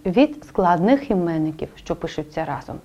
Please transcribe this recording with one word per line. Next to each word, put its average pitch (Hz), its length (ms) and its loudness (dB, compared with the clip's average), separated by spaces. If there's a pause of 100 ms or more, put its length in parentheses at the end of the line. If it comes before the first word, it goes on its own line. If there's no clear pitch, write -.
від 247 400 2
складних 190 680 2
іменників, 160 640 -2
що - 200 -6
пишуться 160 500 -8
разом. 131 400 -8